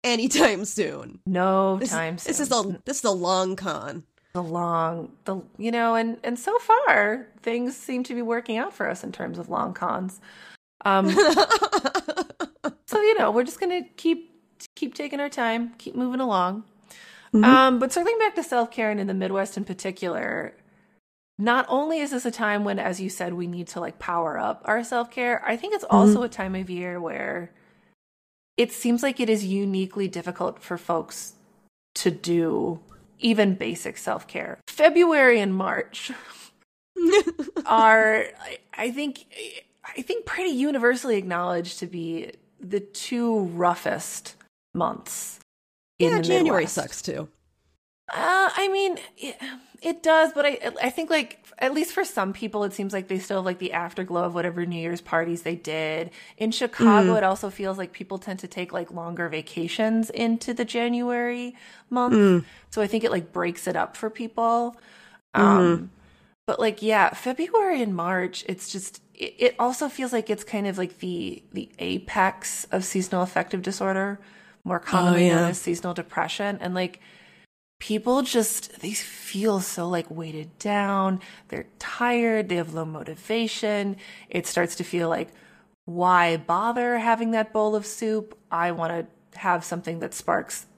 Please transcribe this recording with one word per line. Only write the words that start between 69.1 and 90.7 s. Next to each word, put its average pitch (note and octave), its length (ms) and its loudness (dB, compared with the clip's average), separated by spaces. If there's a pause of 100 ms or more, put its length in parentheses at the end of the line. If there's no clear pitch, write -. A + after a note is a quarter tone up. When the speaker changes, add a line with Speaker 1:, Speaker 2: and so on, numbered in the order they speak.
Speaker 2:
it, - 240 -8
it B3 220 4
also B3+ 280 0
feels B3+ 240 -6
like A3 200 -2
it's G#3 120 -2
kind G3+ 220 -4
of, F#3+ 140 -4
like, F3+ 180 -6
the, F3 460 -8 (100)
the - 240 -10
apex - 920 -4
of F#3 120 -2
seasonal F#3 380 -2
affective F#3 400 -4
disorder, G3 580 -4 (460)
more F3 140 -2
commonly F3+ 460 4
Speaker 1:
Oh, - 20 6
yeah. E3+ 140 6
Speaker 2:
known E3+ 100 2
as F3+ 100 -6
seasonal E3+ 320 -4
depression. G3 640 -4
And, F3+ 140 -6
like, F3+ 260 -4 (800)
people A#3 420 0
just, - 600 -2
they F3+ 100 -6
feel G3+ 720 -2
so, F3 260 -6
like, E3+ 240 -2
weighted D#3 480 -12
down. G3 640 0 (260)
They're - 200 -10 (120)
tired. A#3 720 0
They F3+ 80 0
have D#3+ 160 -4
low D#3+ 120 -4
motivation. G3+ 1080 -4 (340)
It - 180 -4
starts F3 280 -2
to F3 80 -8
feel E3+ 260 -2
like, E3 200 -2 (560)
why F3 520 4
bother A#3 640 0
having A3+ 320 2
that A3 220 0
bowl G#3+ 220 2
of G#3 100 -2
soup? A3 520 -4 (140)
I E3+ 200 0
wanna E3 360 -4 (280)
have F3+ 280 0
something E3+ 360 -6
that - 140 -8
sparks - 520 -2 (120)